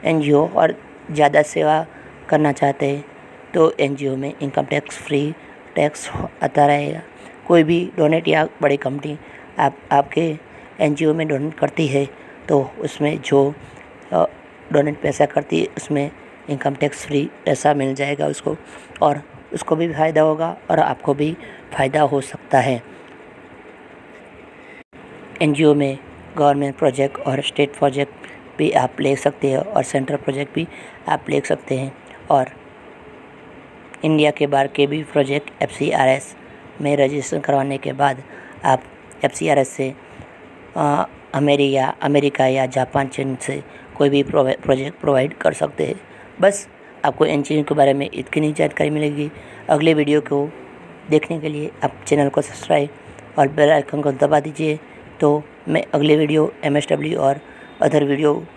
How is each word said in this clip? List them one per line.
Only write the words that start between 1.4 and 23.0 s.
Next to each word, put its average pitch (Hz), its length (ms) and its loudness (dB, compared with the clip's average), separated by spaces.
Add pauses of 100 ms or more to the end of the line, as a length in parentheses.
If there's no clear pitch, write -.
सेवा 156 440 0 (440)
करना 151 220 2
चाहते 139 340 0
हैं, 143 200 -4 (480)
तो 165 260 4
एनजीओ 139 360 -2
में 139 260 -6
income 143 220 -2
tax 147 340 -6
free 147 360 -2 (420)
tax - 360 -2 (320)
आता 147 220 2
रहेगा। 143 360 0 (460)
कोई 170 160 6
भी 170 340 0
donate 160 300 2
या 160 200 2 (140)
बड़ी 143 160 2
company 143 420 -8 (400)
आप, 139 180 0 (140)
आपके 156 440 0 (440)
एनजीओ 147 340 2
में 160 140 -2
donate 151 260 -4
करती 147 340 -2
है, 139 200 0 (420)
तो 139 300 2
उसमें 147 420 -4
जो, 139 320 2 (600)
अ, 82 120 4 (460)
donate 147 300 0
पैसा 147 240 0
करती - 360 -2
है, - 60 -2 (100)
उसमें 147 340 -4 (380)
income 139 260 -4
tax - 300 -4
free 143 240 -2 (160)
पैसा 147 280 2
मिल 135 220 -2
जाएगा 143 300 -2
उसको 156 320 -4 (440)
और 147 220 2 (300)
उसको - 220 -2
भी 165 180 -2
फ़ायदा 156 280 2
होगा 156 360 0 (140)
और 160 80 2
आपको 147 340 0
भी 151 240 -2 (360)
फ़ायदा 139 280 0
हो 139 200 2
सकता - 380 -2
है। 123 240 0 (2500)